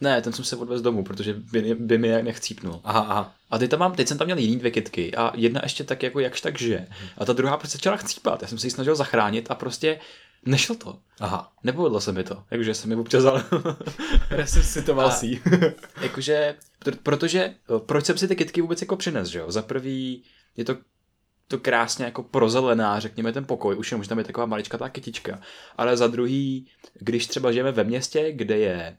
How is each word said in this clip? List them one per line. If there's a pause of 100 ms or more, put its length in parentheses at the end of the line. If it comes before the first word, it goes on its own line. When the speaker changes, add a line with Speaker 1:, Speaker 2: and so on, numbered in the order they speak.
Speaker 1:
Ne,
ten
jsem
se
odvez
domů,
protože (180)
by,
by
mi
nějak
chcípnul.
Speaker 2:
Aha,
aha. (160)
Speaker 1:
A
teď
tam
mám,
teď
jsem
tam
měl
jiný
dvě
kytky
a
jedna
ještě
tak
jako
jakž
tak
žije. (120)
Speaker 2:
Mhm. (100)
Speaker 1:
A
ta
druhá
prostě
začala
chcípat.
Já
jsem
se
ji
snažil
zachránit
a
prostě (460)
nešlo
to. (220)
Speaker 2:
Aha. (120)
Speaker 1:
Nepovedlo
se
mi
to,
jakože
se
mi
občas
ale (420)
<laughs>
Speaker 2:
Resuscitoval
Speaker 1:
A
Speaker 2:
si
ji. (640)
Speaker 1:
jakože, (300)
pr-,
protože,
eh, (320)
proč
jsem
si
ty
kytky
vůbec
jako
přines,
že
jo?
Za
prvý (340)
je
to, (720)
to
krásně
jako
prozelená,
řekněme,
ten
pokoj,
už
jenom,
že
tam
je
taková
maličkatá
kytička. (360)
Ale
za
druhý, (340)
když
třeba
žijeme
ve
městě,
kde
je